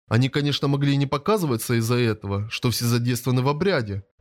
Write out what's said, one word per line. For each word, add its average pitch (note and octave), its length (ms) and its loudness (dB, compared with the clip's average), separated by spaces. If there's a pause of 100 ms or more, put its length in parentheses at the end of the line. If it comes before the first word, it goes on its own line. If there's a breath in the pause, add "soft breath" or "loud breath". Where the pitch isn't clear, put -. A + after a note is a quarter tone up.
Они, B2 220 2
конечно, C#3+ 380 -2
могли C#3+ 260 2
и C#3 40 2
не C#3 100 2
показываться D3 680 0
из-за A#2 200 2
этого, G#2 540 -2
что - 200 -2
все A#2+ 160 -2
задействованы B2 560 0
в B2+ 60 0
обряде. C#3+ 560 -2 (180)